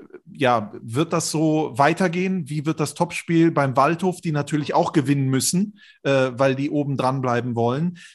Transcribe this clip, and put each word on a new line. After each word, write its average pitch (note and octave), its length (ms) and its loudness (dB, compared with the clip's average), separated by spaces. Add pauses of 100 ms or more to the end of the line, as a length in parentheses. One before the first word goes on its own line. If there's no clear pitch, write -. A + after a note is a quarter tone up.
(320)
ja, A#2+ 480 0
wird B2+ 320 -4
das E3 200 -2
so D#3 440 0
weitergehen? F3 760 0
Wie D3+ 180 -6
wird D#3+ 120 -2
das D3 140 -2
Topspiel E3 560 0
beim C#3 260 0
Waldhof, E3 460 2
die E3+ 100 -4
natürlich D3 440 -2
auch E3 180 2
gewinnen C#3 340 2
müssen, D3+ 520 0 (240)
äh, C3+ 300 2
weil C3+ 200 2
die C#3 160 -4
oben C#3+ 280 -2
dran C3 240 0
bleiben A#2+ 340 -2
wollen? C3+ 420 0 (180)